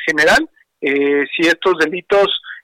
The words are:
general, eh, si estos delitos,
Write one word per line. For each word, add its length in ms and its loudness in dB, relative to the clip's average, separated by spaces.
general, 440 2
eh, 460 0
si 120 0
estos 320 0
delitos, 600 0